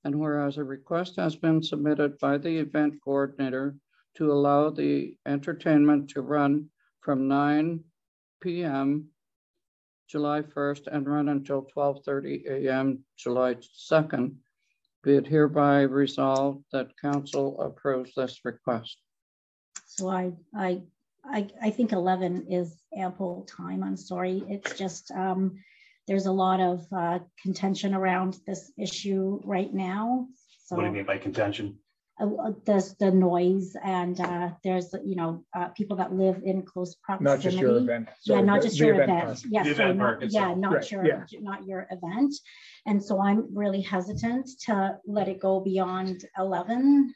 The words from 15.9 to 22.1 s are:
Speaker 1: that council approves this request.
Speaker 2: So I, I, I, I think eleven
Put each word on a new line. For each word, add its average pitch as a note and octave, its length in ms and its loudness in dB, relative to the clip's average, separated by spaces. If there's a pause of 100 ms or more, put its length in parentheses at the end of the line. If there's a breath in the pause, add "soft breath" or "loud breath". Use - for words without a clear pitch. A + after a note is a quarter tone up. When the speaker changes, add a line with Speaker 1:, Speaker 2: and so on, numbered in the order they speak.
Speaker 1:
that C3 160 -2 (120)
council C#3 600 -2
approves C3 540 -4
this B2+ 280 -4
request. B2 540 -6 (880)
Speaker 2:
So - 220 -8
I, F#3 240 -2 (240)
I, F#3 260 -2 (440)
I, A3 220 -4 (140)
I A3 100 0
think A3+ 220 0
eleven F#3 560 0